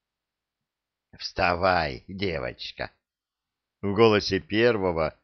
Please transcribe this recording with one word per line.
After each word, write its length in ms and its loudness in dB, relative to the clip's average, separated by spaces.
«Вставай, 880 -2
девочка!» 840 -8
В 120 -4
голосе 460 4
первого 840 0